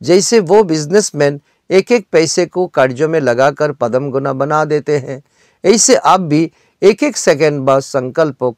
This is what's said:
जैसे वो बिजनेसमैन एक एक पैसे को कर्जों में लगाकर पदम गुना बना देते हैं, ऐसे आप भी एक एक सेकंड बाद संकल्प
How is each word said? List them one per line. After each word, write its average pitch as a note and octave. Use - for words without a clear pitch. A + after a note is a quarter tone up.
जैसे F#3+
वो G3+
बिजनेसमैन D3+
एक F#3+
एक A3
पैसे E3
को F3+
कर्जों C3+
में D#3+
लगाकर C3+
पदम C3
गुना C3+
बना D3+
देते D3
हैं, C#3
ऐसे A3+
आप F3
भी D#3
एक G3+
एक D4
सेकंड D3
बाद C3+
संकल्प B2+